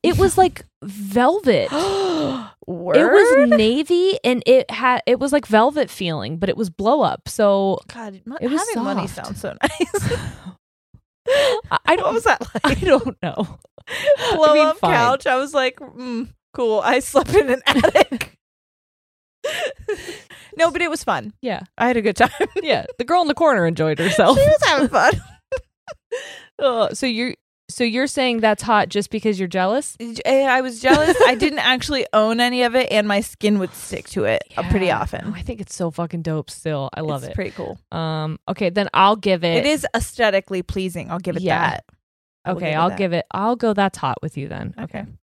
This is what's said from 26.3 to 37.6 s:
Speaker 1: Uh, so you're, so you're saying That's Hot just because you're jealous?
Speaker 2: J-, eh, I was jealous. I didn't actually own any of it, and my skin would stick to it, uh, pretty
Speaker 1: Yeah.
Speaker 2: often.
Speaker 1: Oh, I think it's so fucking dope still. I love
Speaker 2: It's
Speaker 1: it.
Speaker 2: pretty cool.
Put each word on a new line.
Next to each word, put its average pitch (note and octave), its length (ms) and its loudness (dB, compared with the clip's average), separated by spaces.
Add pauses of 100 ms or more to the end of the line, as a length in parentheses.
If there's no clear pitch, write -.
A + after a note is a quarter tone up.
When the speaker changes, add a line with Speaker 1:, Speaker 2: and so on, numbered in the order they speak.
Speaker 1:
Uh, A#3 360 0
so A#3 120 -4
you're, A#3+ 300 -2 (340)
so - 140 -2
you're A#3+ 240 0
saying B3+ 320 0
That's G#3+ 240 0
Hot G#3+ 240 2
just G3+ 220 -4
because G#3+ 280 -2
you're F#3 120 -4
jealous? F#3+ 500 -2
Speaker 2:
J-, A#3 240 -12
eh, C4+ 240 2
I C4 140 2
was B3 200 -8
jealous. D4+ 360 4 (100)
I B3+ 80 4
didn't D4 240 -2
actually B3+ 540 -2
own A3 260 2
any B3 240 0
of A#3 120 0
it, B3+ 160 2
and G#3 180 2
my G3+ 100 0
skin G#3 400 0
would F3+ 140 -4
stick - 380 -12
to - 120 -4
it, A2 180 0 (140)
uh, - 140 -4
pretty F#3+ 160 2
Speaker 1:
Yeah. B2 160 0
Speaker 2:
often. - 240 -8
Speaker 1:
Oh, G#3+ 100 -8
I F3 60 -14
think A3+ 180 -10
it's - 160 -14
so E3+ 160 -4
fucking E3+ 300 -8
dope D#3 280 -6
still. C#3+ 440 -6
I - 80 -10
love C#3+ 220 -6
Speaker 2:
It's - 80 -12
Speaker 1:
it. - 40 -12
Speaker 2:
pretty G3+ 160 -6
cool. - 260 -12 (140)